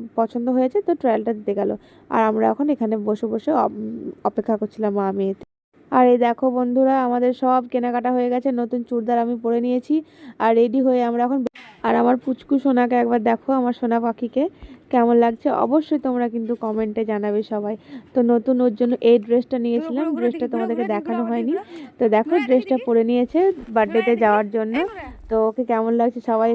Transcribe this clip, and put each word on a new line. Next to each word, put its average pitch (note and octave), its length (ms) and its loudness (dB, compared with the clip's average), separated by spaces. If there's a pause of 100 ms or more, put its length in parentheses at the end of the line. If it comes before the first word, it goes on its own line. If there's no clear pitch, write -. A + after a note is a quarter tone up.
(160)
পছন্দ A#3+ 340 -2
হয়েছে B3+ 320 0
তো F4 140 -2
ট্রায়ালটা A3+ 380 0
দিতে G#3 200 -6
গেল। G3+ 180 -2 (380)
আর - 140 0
আমরা A3 260 2
এখন A3+ 200 0
এখানে A3+ 280 -2
বসে G#3+ 300 -4
বসে A3 240 -4
অপ-, A3 260 0 (460)
অপেক্ষা A3 340 -2
করছিলাম G#3+ 360 -4
মা G3+ 180 -2
মেয়েতে। G3 320 -4 (480)
আর B3+ 160 4
এই B3 100 6
দেখো A#3+ 340 0
বন্ধুরা B3+ 520 2
আমাদের B3 300 0
সব B3+ 360 2
কেনাকাটা A#3+ 420 -2
হয়ে B3 180 0
গেছে, B3 220 -2
নতুন A#3+ 320 -2
চুড়িদার A#3 360 -2
আমি A#3 240 -2
পরে A#3 180 0
নিয়েছি B3 340 0 (440)
আর A3 160 2
রেডি A#3 260 4
হয়ে B3+ 220 2
আমরা A#3 200 0
এখন C4 200 0
বে-, A#3 80 -6 (320)
আর A3+ 120 0
আমার A#3+ 220 4
পুচকু C4 420 -4
সোনাকে B3 360 2
একবার A#3+ 280 2
দেখো, A3+ 280 -2
আমার B3 220 0
সোনা A#3 260 -2
পাখিকে A#3 440 -2 (460)
কেমন A#3+ 280 4
লাগছে A#3 300 2 (180)
অবশ্যই D4+ 340 0
তোমরা B3 300 -2
কিন্তু A3+ 260 -6
কমেন্টে A3 500 -4
জানাবে G#3 380 -2
সবাই। G#3 320 -6 (360)
তো - 100 0
নতুন A#3+ 400 2
ওর B3 140 2
জন্য A#3+ 260 0
এই A#3 180 6
ড্রেসটা A#3+ 400 -2
নিয়েছিলাম, B3 460 -2 (100)
ড্রেসটা A#3+ 320 -2
তোমাদেরকে A#3 380 -4 (100)
দেখানো A3+ 280 -4
হয়নি। A#3 300 -2 (420)
তো - 140 -2
দেখো A3 240 2 (140)
ড্রেসটা C4 280 2 (100)
পরে A#3 180 2
নিয়েছে A#3+ 360 0 (300)
বার্থডেতে A3+ 460 2
যাওয়ার G#3+ 340 2
জন্য, A3 260 -4 (520)
তো A3 80 -2 (100)
ওকে A3 200 -2
কেমন A3+ 280 -2
লাগছে A#3 280 0
সবাই A3+ 340 0